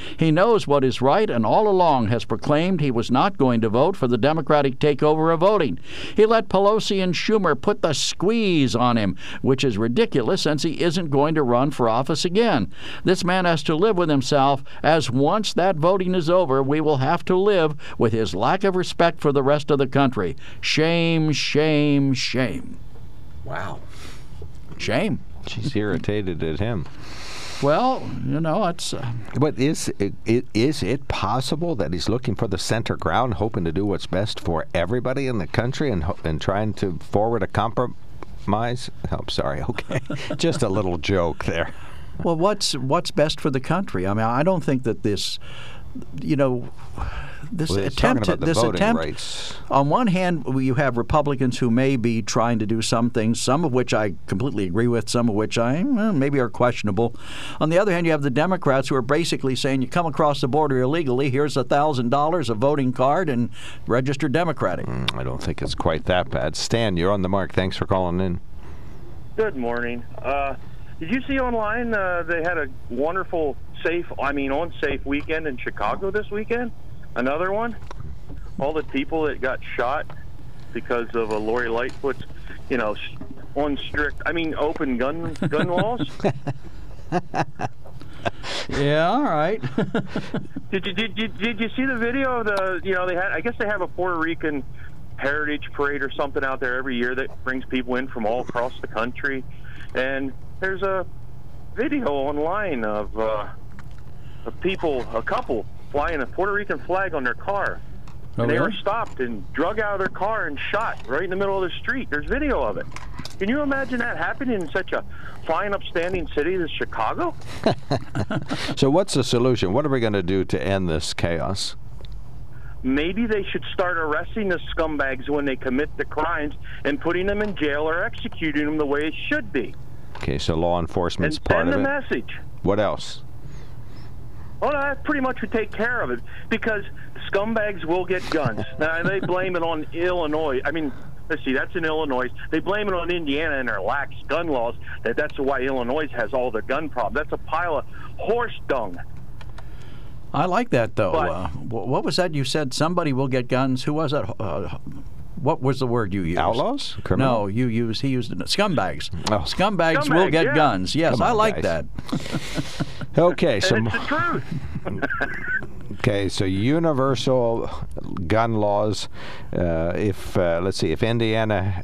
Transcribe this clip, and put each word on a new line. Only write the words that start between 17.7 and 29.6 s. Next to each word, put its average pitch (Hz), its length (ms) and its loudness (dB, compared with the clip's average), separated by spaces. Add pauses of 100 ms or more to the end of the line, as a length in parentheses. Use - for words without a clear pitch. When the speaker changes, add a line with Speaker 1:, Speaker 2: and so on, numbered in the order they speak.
Speaker 1:
with 113 160 4
his 110 220 0
lack 147 280 2
of 190 120 2
respect 170 440 2
for 147 120 4
the 139 100 4
rest 143 300 4
of 143 80 4
the 135 80 4
country. 123 480 2 (260)
Shame, 165 680 2
shame, 147 840 4
shame. - 640 -2 (680)
Speaker 2:
Wow. 90 360 -6 (1000)
Speaker 1:
Shame. 139 440 0 (260)
Speaker 2:
She's - 280 -4
irritated 92 680 0
at 80 160 0
him. 101 260 0 (760)
Speaker 1:
Well, 196 480 2 (160)
you 139 140 0
know, 165 280 2
it's, - 260 -4
uh, - 120 -4 (320)
Speaker 2:
But 123 220 2
is 143 400 2